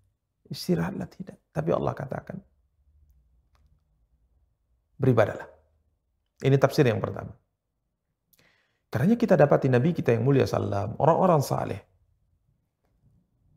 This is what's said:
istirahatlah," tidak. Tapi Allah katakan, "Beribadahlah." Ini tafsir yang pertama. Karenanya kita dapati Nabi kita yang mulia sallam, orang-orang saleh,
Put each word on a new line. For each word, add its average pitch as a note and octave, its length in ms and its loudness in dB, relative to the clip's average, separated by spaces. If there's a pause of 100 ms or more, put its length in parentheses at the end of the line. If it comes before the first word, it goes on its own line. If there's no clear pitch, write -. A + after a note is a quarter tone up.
(540)
istirahatlah," E3+ 560 -4
tidak. - 280 -20 (140)
Tapi - 240 -6
Allah C#2 160 -4
katakan, - 460 -10 (2500)
"Beribadahlah." B2 540 0 (1000)
Ini C3+ 80 4
tafsir C3+ 320 2
yang G#2 160 -2
pertama. - 320 -10 (1500)
Karenanya A3 320 0
kita G3+ 160 4
dapati D3 320 4
Nabi B2+ 240 2
kita B2 240 0
yang A2+ 80 -2
mulia B2+ 240 2
sallam, G2+ 480 -4
orang-orang D#3+ 480 2
saleh, - 380 -6 (1800)